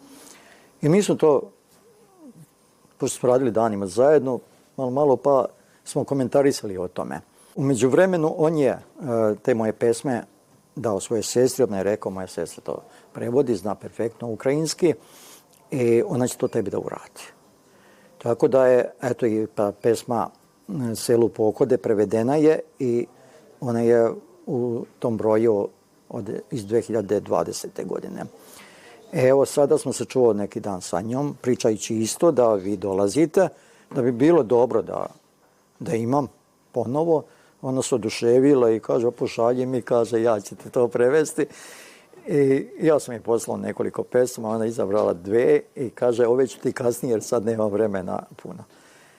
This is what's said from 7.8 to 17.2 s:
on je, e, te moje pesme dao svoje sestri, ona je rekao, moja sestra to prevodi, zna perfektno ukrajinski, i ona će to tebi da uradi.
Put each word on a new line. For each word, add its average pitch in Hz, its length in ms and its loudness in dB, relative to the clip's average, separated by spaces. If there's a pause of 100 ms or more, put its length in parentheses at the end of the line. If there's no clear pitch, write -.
on 160 180 2
je, 135 140 2
e, 95 100 -4 (640)
te 127 120 2
moje 110 180 0
pesme 117 520 -2 (520)
dao 110 240 -4
svoje 110 220 -2
sestri, 123 420 2
ona 101 120 -2
je 95 60 -2
rekao, 101 300 -2
moja 95 140 -8
sestra - 380 -10
to - 180 -10 (300)
prevodi, 120 440 0
zna 98 180 -6
perfektno 110 540 -8
ukrajinski, 143 680 -2 (760)
i 117 360 2
ona 123 220 -2
će - 80 -8
to 127 120 -2
tebi 101 220 -4
da 104 80 -6
uradi. - 440 -12 (960)